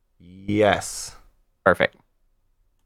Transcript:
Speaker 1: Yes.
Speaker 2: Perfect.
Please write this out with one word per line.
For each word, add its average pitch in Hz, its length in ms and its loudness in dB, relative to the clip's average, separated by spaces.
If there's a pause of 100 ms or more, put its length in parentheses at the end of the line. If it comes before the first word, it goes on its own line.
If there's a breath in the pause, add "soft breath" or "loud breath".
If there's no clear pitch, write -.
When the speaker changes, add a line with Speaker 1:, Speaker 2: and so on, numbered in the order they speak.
(200)
Speaker 1:
Yes. 98 920 -4 (500)
Speaker 2:
Perfect. - 300 2 (920)